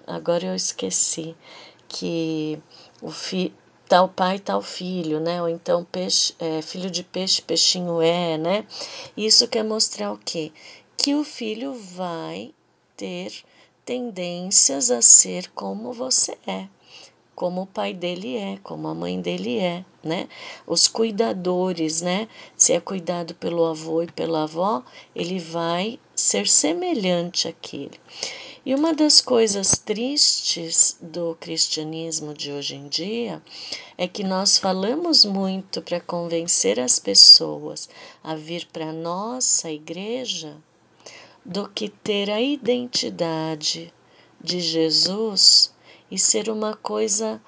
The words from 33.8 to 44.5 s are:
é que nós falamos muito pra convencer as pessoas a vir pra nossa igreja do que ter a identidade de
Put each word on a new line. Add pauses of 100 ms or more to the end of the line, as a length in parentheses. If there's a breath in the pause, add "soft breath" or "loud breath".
é
que
nós
falamos
muito
pra
convencer
as
pessoas (360 loud breath)
a
vir
pra
nossa
igreja (880 loud breath)
do
que
ter
a
identidade (500 soft breath)
de